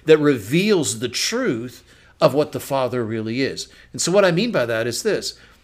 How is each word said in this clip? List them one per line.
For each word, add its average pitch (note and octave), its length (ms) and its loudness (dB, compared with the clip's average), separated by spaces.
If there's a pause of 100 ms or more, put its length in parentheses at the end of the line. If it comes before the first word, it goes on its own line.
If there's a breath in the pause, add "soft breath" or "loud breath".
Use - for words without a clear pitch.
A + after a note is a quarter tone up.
that D#3 120 8
reveals C#3+ 840 2
the A#2+ 100 -4
truth C#3+ 720 -4 (360 soft breath)
of D3 140 2
what D3 180 0
the - 80 -8
Father B2+ 460 -4
really A2+ 360 -4
is. G#2 260 -6 (260 loud breath)
And C3+ 80 -6
so E3+ 100 -2
what G3 140 4
I F3+ 60 4
mean G#3+ 200 0
by C#3+ 140 0
that A2+ 220 -2
is A#2+ 160 -6
this. E3 340 -4 (260 soft breath)